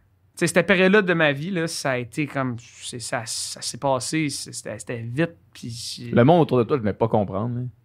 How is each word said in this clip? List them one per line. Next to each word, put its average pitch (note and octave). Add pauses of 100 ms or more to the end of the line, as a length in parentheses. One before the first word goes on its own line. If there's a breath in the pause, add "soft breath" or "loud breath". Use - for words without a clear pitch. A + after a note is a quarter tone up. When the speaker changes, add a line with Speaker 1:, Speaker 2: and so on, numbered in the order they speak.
(360)
Speaker 1:
sais, F3
cette F3
période-là F#3+
de F3+
ma D#3+
vie, D3+
là, E3
ça C#3+
a B2+
été B2
comme, B2+
c'est, -
ça, A#2
ça -
s'est -
passé, C#3
c'est, -
c'était, A2
c'était B2
vite, C3 (220)
puis -
j'ai A#2+
Speaker 2:
Le A#2
monde E3
autour B2+
de A#2
toi, C#3+
je A#2
venais G2+
pas A2+
comprendre, G#2+
là. B2 (240)